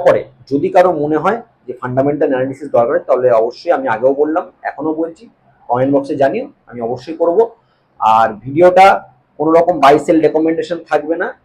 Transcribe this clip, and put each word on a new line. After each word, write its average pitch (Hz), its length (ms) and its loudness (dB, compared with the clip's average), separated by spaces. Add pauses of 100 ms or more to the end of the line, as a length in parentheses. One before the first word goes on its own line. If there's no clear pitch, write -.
পরে - 140 4 (300)
যদি 160 240 -2
কারো 180 160 4 (120)
মনে 151 200 -2
হয় 208 160 -2 (280)
যে 123 140 -12
ফান্ডামেন্টাল 139 500 -2
অ্যানালিসিস 131 460 -4
দরকার, 120 320 0
তাহলে 127 200 0 (120)
অবশ্যই, 120 360 -4
আমি 135 180 -6
আগেও 127 260 0
বললাম, 160 240 -2 (260)
এখনও 151 300 -6
বলছি, 165 240 -10 (440)
কমেন্ট 127 260 0
বক্সে 143 280 -2
জানিও, - 220 -2 (260)
আমি 120 180 -14
অবশ্যই 131 340 -10
করব। 170 160 2 (640)
আর 113 280 2 (160)
ভিডিওটা 180 420 4 (520)
কোনো 156 200 -2
রকম 170 160 2 (100)
বাই 143 200 8
সেল 165 220 2
রেকমেন্ডেশন 160 520 -2 (120)
থাকবে 151 320 -2
না, 220 40 -4 (180)